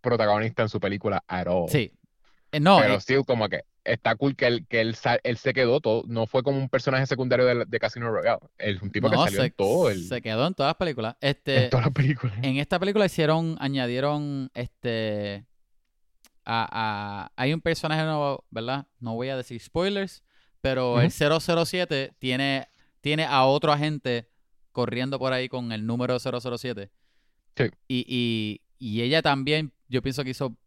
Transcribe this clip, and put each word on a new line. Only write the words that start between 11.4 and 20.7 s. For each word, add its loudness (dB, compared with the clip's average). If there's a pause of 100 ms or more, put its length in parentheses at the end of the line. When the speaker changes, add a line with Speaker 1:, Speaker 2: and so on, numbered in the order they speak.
Speaker 1:
todas 2
las 0
películas. 0
Speaker 2:
en 0
esta 0
película 2
hicieron, 2
añadieron, -2
este, -4 (1040)
a, -4
a, -18
hay 2
un -2
personaje -2
nuevo, -4
¿verdad? -6 (140)
No -6
voy -4
a -4
decir -10
spoilers, -4 (400)
pero 2